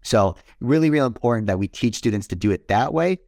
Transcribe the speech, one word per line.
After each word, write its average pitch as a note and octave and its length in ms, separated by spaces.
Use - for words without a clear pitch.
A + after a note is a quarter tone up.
So G#2+ 340
really, D#3 300
really D3 160
important A#2 420
that F#2+ 120
we G2 80
teach - 280
students G#2+ 320
to - 80
do G2+ 160
it - 180
that G#2+ 240
way. F3+ 340